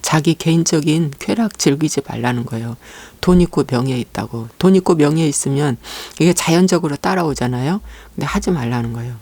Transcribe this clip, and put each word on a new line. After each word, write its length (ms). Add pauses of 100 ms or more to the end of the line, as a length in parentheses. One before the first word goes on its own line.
자기 340
개인적인 840
쾌락 400
즐기지 500
말라는 380
거예요. 300 (440)
돈 220
있고 220
명예 340
있다고. 500 (100)
돈 180
있고 180
명예 340
있으면 480 (420)
이게 140
자연적으로 640
따라오잖아요. 840 (320)
근데 120
하지 240
말라는 440
거예요. 280